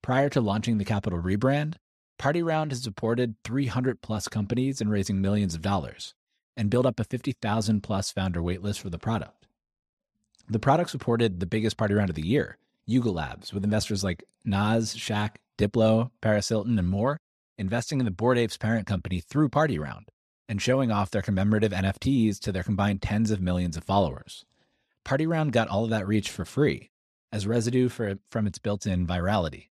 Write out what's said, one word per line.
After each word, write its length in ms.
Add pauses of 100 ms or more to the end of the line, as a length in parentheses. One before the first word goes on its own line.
Prior 280
to 120
launching 360
the 80
Capital 360
rebrand, 540 (440)
Party 240
Round 280
has 120
supported 520 (100)
three 220
hundred 340
plus 260
companies 540
and 100
raising 300
millions 340
of 60
dollars, 520 (440)
and 120
built 160
up 140
a 60
fifty 260
thousand 520
plus 280
founder 300
waitlist 380
for 100
the 100
product. 480 (1000)
The 100
product 300
supported 500
the 60
biggest 320
Party 160
Round 160
of 80
the 100
year, 300 (280)
Yuga 260
Labs, 420
with 100
investors 400
like 220 (180)
Nas, 520
Shaq, 400 (220)
Diplo, 640
Paris 300
Hilton, 280
and 120
more, 300 (380)
investing 420
in 60
the 60
Bored 260
Apes 200
parent 300
company 340
through 280
Party 300
Round, 300 (400)
and 120
showing 300
off 200
their 100
commemorative 500
N 140
F 120
Ts 420
to 120
their 120
combined 380
tens 300
of 80
millions 380
of 80
followers. 580 (600)
Party 220
Round 280
got 160
all 160
of 60
that 160
reach 220
for 140
free, 460 (420)
as 160
residue 400
for, 280 (140)
from 160
its 120
built-in 500
virality. 640